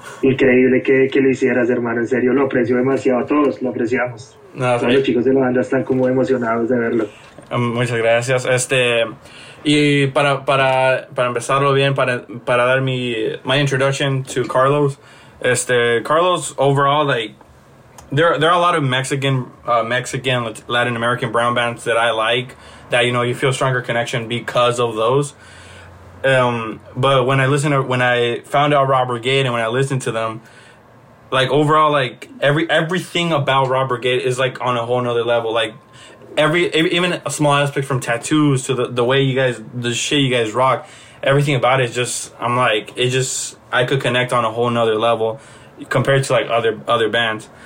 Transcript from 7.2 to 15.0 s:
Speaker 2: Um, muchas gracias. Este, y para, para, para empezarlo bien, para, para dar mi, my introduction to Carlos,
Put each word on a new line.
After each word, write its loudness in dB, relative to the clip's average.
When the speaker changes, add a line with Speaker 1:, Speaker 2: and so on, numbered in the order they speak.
Speaker 2:
Um, -2
muchas -2
gracias. 0
Este, 0
y 2
para, 0
para, 2
para 0
empezarlo 0
bien, 2
para, -2
para 2
dar 2
mi, -2
my 0
introduction 0
to -4
Carlos, 2